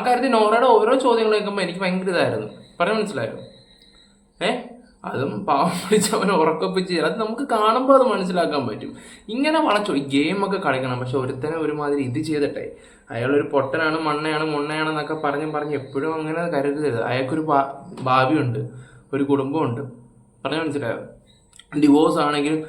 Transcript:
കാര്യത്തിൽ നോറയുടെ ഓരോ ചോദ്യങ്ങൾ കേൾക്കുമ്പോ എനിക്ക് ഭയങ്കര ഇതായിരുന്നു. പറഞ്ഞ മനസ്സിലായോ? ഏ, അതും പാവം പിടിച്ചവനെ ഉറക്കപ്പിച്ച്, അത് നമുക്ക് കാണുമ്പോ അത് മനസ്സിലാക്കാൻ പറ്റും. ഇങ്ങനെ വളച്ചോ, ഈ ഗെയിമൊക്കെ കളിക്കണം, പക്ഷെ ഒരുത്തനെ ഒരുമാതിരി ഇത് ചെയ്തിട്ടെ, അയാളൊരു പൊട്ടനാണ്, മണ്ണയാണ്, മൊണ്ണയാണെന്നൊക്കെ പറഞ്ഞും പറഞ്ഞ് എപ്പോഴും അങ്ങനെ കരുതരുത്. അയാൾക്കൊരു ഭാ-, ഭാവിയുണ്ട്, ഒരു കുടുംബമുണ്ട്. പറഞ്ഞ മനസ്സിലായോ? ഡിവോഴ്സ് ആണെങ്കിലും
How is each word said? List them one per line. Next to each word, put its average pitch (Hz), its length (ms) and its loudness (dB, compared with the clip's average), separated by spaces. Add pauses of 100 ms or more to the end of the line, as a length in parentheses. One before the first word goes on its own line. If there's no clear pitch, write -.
കാര്യത്തിൽ 247 320 2
നോറയുടെ 226 400 4
ഓരോ 214 160 4 (120)
ചോദ്യങ്ങൾ 226 300 4
കേൾക്കുമ്പോ 202 300 -2
എനിക്ക് 170 140 -6
ഭയങ്കര 185 300 -2
ഇതായിരുന്നു. 123 400 0 (300)
പറഞ്ഞ 196 200 2
മനസ്സിലായോ? 120 380 -6 (1080)
ഏ, 233 40 2 (540)
അതും - 260 -4 (140)
പാവം 151 360 2
പിടിച്ചവനെ 202 600 2
ഉറക്കപ്പിച്ച്, 180 540 0 (120)
അത് - 120 -2
നമുക്ക് 226 240 -4 (120)
കാണുമ്പോ 240 380 4
അത് 262 200 8
മനസ്സിലാക്കാൻ 170 540 0
പറ്റും. - 240 -8 (380)
ഇങ്ങനെ 302 380 2
വളച്ചോ, 202 260 2
ഈ 135 100 0 (120)
ഗെയിമൊക്കെ 190 500 2
കളിക്കണം, 131 340 0
പക്ഷെ 127 180 -2
ഒരുത്തനെ 135 400 -2
ഒരുമാതിരി 147 520 -2
ഇത് 127 100 -4 (100)
ചെയ്തിട്ടെ, 147 360 -2 (460)
അയാളൊരു 131 420 0
പൊട്ടനാണ്, 156 440 0 (100)
മണ്ണയാണ്, 156 460 -2
മൊണ്ണയാണെന്നൊക്കെ 156 720 -4
പറഞ്ഞും 147 300 -2
പറഞ്ഞ് 147 260 -2
എപ്പോഴും 151 320 -4
അങ്ങനെ 160 300 -4 (120)
കരുതരുത്. 139 460 0
അയാൾക്കൊരു 131 400 -2
ഭാ-, 143 320 0 (280)
ഭാവിയുണ്ട്, 131 600 2 (520)
ഒരു 135 100 0
കുടുംബമുണ്ട്. 139 580 0 (600)
പറഞ്ഞ 147 220 -2
മനസ്സിലായോ? 131 380 -4 (840)
ഡിവോഴ്സ് 156 360 6
ആണെങ്കിലും 147 500 2